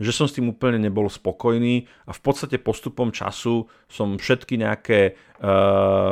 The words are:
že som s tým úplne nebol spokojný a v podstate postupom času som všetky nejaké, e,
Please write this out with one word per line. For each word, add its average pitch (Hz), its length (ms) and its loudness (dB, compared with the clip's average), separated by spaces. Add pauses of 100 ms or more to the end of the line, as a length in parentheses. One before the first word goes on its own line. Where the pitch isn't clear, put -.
že 107 80 0
som 151 160 2
s 143 80 0
tým 120 160 -2
úplne 117 320 0
nebol 104 240 0
spokojný 120 800 0 (240)
a - 80 -12
v - 80 -20
podstate 139 320 0
postupom 113 560 -4
času 113 560 -4 (160)
som 101 320 -4
všetky 127 400 -6
nejaké, 107 440 0 (100)
e, - 20 -6 (1000)